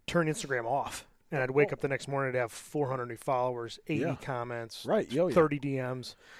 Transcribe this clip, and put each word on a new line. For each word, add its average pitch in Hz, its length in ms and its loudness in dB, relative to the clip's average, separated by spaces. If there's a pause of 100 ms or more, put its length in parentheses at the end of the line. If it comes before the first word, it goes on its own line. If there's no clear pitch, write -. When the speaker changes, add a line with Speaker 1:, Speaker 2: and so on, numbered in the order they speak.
Speaker 1:
turn 170 200 2
Instagram 139 400 0
off, - 400 -2 (240)
and 143 120 0
I'd 127 80 0
wake 143 200 6
Speaker 2:
Oh. - 40 -4
Speaker 1:
up - 60 -8
the 147 80 0
next 135 200 -2
morning 135 260 0
to 127 40 2
have 120 140 -2
four - 380 -2
hundred 127 160 -2
new 117 100 -8
followers, 123 600 -2 (100)
eighty 160 140 0
Speaker 2:
Yeah. 170 140 0
Speaker 1:
comments, 120 680 -6
Speaker 2:
Right, 175 260 2
yo, 165 180 2
yeah. 175 60 2
Speaker 1:
thirty 151 240 6
D 135 220 -2
Ms. 127 360 -6 (240)